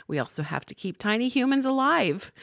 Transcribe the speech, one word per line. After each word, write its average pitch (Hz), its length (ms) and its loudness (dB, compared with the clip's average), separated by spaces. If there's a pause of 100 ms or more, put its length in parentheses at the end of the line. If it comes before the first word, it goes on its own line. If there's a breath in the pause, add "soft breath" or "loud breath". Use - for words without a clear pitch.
we 151 120 -2
also 127 220 -4
have 151 260 -4
to - 80 -12
keep 185 220 -8
tiny 220 300 0
humans 262 380 2
alive. 262 680 2 (120)